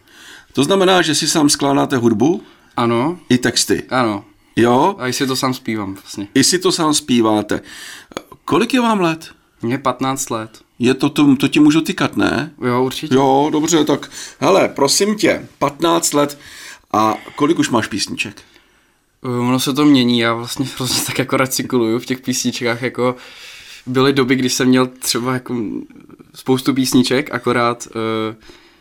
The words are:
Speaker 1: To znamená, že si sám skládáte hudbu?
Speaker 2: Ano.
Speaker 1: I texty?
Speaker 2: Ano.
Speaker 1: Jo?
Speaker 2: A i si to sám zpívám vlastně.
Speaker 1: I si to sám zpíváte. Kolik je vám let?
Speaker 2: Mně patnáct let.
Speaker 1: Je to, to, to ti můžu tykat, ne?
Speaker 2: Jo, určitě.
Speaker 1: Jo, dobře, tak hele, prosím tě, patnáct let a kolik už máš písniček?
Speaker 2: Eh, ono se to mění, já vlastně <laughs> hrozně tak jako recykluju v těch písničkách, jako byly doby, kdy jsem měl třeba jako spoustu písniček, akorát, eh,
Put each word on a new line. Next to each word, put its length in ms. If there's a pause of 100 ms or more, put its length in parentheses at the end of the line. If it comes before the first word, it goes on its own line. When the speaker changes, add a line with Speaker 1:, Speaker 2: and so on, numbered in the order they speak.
(520)
Speaker 1:
To 120
znamená, 380
že 120
si 140
sám 200
skládáte 480
hudbu? 460 (340)
Speaker 2:
Ano. 420 (100)
Speaker 1:
I 100
texty? 520
Speaker 2:
Ano. 340 (340)
Speaker 1:
Jo? 400
Speaker 2:
A 100
i 40
si 140
to 100
sám 180
zpívám 400
vlastně. 400
Speaker 1:
I 100
si 140
to 140
sám 220
zpíváte. 680 (840)
Kolik 300
je 60
vám 200
let? 300 (320)
Speaker 2:
Mně 160
patnáct 520
let. 300 (180)
Speaker 1:
Je 160
to, 160
to, 260
to 120
ti 120
můžu 200
tykat, 360
ne? 360 (140)
Speaker 2:
Jo, 180
určitě. 300
Speaker 1:
Jo, 380
dobře, 320
tak 260 (300)
hele, 280
prosím 480
tě, 300 (120)
patnáct 560
let 240 (540)
a 220 (220)
kolik 220
už 120
máš 160
písniček? 560 (840)
Speaker 2:
Eh, 40
ono 320
se 120
to 120
mění, 340
já 160
vlastně 380
<laughs> 40
hrozně 300
tak 120
jako 180
recykluju 600
v 80
těch 140
písničkách, 640
jako 340 (720)
byly 260
doby, 240
kdy 140
jsem 180
měl 180
třeba 480
jako 220 (760)
spoustu 400
písniček, 600
akorát, 560
eh, 460 (440)